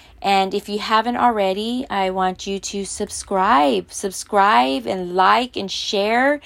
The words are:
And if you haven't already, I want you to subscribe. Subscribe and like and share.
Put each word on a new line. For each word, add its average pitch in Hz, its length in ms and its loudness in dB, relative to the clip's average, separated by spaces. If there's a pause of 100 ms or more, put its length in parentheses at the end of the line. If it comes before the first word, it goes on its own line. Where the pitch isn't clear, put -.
(220)
And 190 320 2
if 202 140 -4
you 208 120 -4
haven't 220 380 0
already, 220 720 0
I 196 200 0
want 185 380 -2
you 196 100 -4
to 196 280 -8
subscribe. 208 1080 0
Subscribe 220 960 0
and 180 280 -4
like 208 400 2
and 196 140 -6
share. 240 760 0